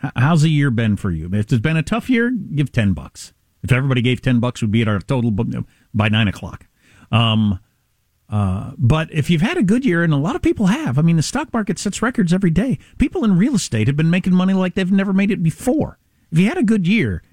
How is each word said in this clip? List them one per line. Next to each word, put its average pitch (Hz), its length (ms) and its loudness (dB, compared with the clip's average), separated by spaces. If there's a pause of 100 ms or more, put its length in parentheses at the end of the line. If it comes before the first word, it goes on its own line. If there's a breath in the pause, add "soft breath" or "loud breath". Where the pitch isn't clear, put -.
H-, 135 120 -6
how's 147 260 2
the 160 80 2
year 143 200 2
been 110 260 0
for 98 140 -4
you? 82 160 -6
If 101 260 -2
it's 127 80 2
been 156 160 0
a 160 60 0
tough 220 260 -4
year, 240 220 2
give 151 420 -4
ten 104 200 0
bucks. - 400 -12 (300)
If - 100 0
everybody 127 300 0
gave 123 200 0
ten 123 180 2
bucks, 120 220 -4
we'd 110 80 0
be 113 120 2
at 107 60 0
our 104 120 0
total 120 300 -2
bu-, 113 340 -2 (280 soft breath)
by 104 160 0
nine 107 200 2
o'clock. - 380 -10 (440 soft breath)
Um, 110 480 2 (720)
uh, 101 480 -2
but 156 340 2
if 156 180 0
you've 165 120 2
had 302 140 0
a 349 60 2
good 226 220 2
year, 170 200 2
and 160 80 2
a 147 60 2
lot 180 180 -2
of 349 60 -10
people 311 240 0
have, 214 320 0
I 147 40 2
mean, 165 140 4
the 156 60 2
stock 277 300 -6
market 196 260 -4
sets - 220 -6
records 220 320 0
every 180 180 2
day. 190 280 0 (200 soft breath)
People 302 260 0
in 202 120 4
real 247 180 2
estate 113 340 0
have 143 80 0
been 160 140 2
making 180 240 0
money 185 200 2
like 185 200 0
they've 190 180 -2
never 196 200 0
made 196 180 2
it 185 120 -4
before. 247 560 -2 (320)
If 160 80 -2
you 185 80 4
had 330 120 0
a 339 40 2
good 208 240 2
year, 147 360 0 (100)